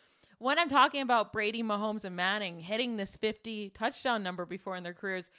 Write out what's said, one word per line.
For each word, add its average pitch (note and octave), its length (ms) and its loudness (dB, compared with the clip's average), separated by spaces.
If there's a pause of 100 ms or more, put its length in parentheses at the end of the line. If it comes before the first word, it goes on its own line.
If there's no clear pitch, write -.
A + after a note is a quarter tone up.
(380)
When C4+ 200 2
I'm E4+ 100 4
talking C#4 340 6
about A#3+ 300 4
Brady, G#3+ 300 0
Mahomes, G#3+ 420 -2
and F#3 120 -8
Manning F3+ 440 0
hitting A3 380 -2
this G3 180 -6
fifty G#3+ 540 -4
touchdown A#3 520 -2
number F#3 220 -4
before F#3 320 -8
in F3+ 60 -8
their F3 120 -8
careers, F#3 440 -6